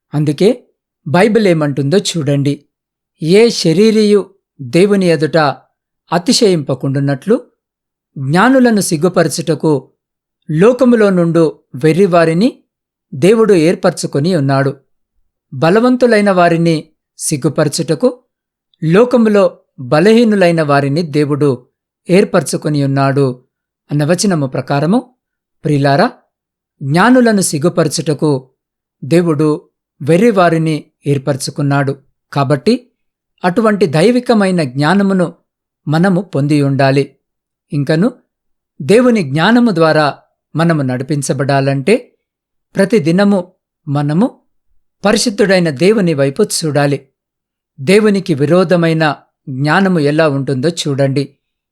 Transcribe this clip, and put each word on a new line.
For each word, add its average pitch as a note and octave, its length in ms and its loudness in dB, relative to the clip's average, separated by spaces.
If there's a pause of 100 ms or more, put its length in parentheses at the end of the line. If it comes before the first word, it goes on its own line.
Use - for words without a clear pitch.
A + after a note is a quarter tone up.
(140)
అందుకే D#3 500 -2 (440)
బైబిల్ G3+ 400 2
ఏమంటుందో D3 500 0
చూడండి. C#3+ 680 -4 (580)
"ఏ G3+ 260 4
శరీరీయు G#3 840 2 (260)
దేవుని F#3 440 0
ఎదుట D#3 320 0 (720)
అతిశయింపకుండునట్లు D3 1300 -2 (760)
జ్ఞానులను G#3+ 640 2
సిగ్గుపరచుటకు D#3+ 1080 -2 (600)
లోకములో A#3 580 2
నుండు E3 500 0 (160)
వెర్రివారిని E3+ 880 0 (500)
దేవుడు G#3 400 2
ఏర్పరచుకొని F3 800 0
ఉన్నాడు. C3+ 420 -2 (760)
బలవంతులైన G#3+ 800 2
వారిని E3+ 580 0 (280)
సిగ్గుపరచుటకు D#3 1080 -4 (600)
లోకములో G#3 720 2 (220)
బలహీనులైన F3+ 840 2
వారిని C#3+ 400 0
దేవుడు D3 640 -2 (420)
ఏర్పరచుకొని E3+ 720 0
ఉన్నాడు" C3+ 640 -2 (460)
అన్న D3 140 0
వచనము F3 420 -2
ప్రకారము, C#3+ 680 -4 (480)
ప్రియులారా, D3 480 0 (720)
జ్ఞానులను G#3+ 580 2
సిగ్గుపరచుటకు D3+ 1080 -4 (540)
దేవుడు D#3 640 0 (320)
వెర్రివారిని E3 840 2 (220)
ఏర్పరచుకున్నాడు. C#3 920 -4 (360)
కాబట్టి D3 580 -2 (540)
అటువంటి G3+ 400 0
దైవికమైన F#3+ 800 0
జ్ఞానమును F3 720 0 (540)
మనము E3+ 340 0
పొంది D3 400 -2
ఉండాలి. C#3 540 0 (580)
ఇంకను D#3+ 380 -2 (720)
దేవుని A3+ 420 2
జ్ఞానము G3+ 480 2
ద్వారా D#3 480 0 (360)
మనము D#3+ 260 0
నడిపించబడాలంటే C#3 1400 -2 (580)
ప్రతిదినము F#3+ 760 0 (360)
మనము D3 540 -2 (640)
పరిశుద్ధుడైన G3 640 0
దేవుని F3 440 0
వైపు C#3 300 -2
చూడాలి. C#3+ 640 -4 (720)
దేవునికి G3 540 0
విరోధమైన D#3+ 840 0 (340)
జ్ఞానము D#3+ 500 0
ఎలా D3+ 300 0
ఉంటుందో C#3 400 -4
చూడండి. C#3 680 -4 (340)